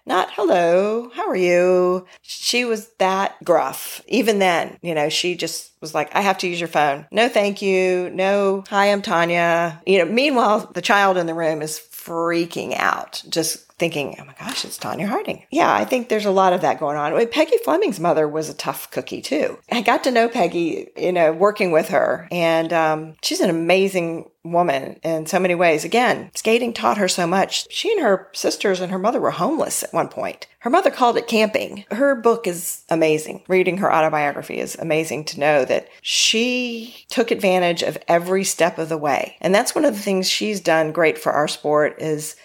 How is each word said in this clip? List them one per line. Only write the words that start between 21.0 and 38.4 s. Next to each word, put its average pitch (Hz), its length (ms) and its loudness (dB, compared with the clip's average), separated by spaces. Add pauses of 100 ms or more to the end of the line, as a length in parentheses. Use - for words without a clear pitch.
know, 165 200 4
working 196 400 2
with 160 160 4
her, 170 420 0
and, 165 420 2
um, 156 500 0
she's 370 180 -2
an 226 100 2
amazing 170 800 0 (140)
woman 165 580 -2
in 160 240 -4
so 196 120 0
many 180 160 2
ways. 165 300 2
Again, 214 500 0
skating 233 380 0
taught 220 260 0
her 190 100 2
so 180 180 0
much. - 460 -2
She 415 200 -2
and 415 80 0
her 202 320 0
sisters 202 480 -2
and 180 100 -6
her 190 80 -4
mother 220 220 0
were 131 100 0
homeless 254 520 -2
at - 100 -10
one 156 160 0
point. - 380 -10 (140)
Her 240 100 -4
mother 330 200 4
called 240 260 2
it - 120 -2
camping. 208 640 -2
Her 277 240 2
book 226 320 2
is 175 420 -6
amazing. 156 600 0
Reading 180 300 2
her 180 140 2
autobiography 151 640 0
is - 180 -6
amazing 156 500 -2
to - 140 -8
know 143 240 4
that - 240 -2 (140)
she 240 1080 -2
took 233 220 0
advantage 185 520 2
of - 160 -4 (100)
every 180 360 2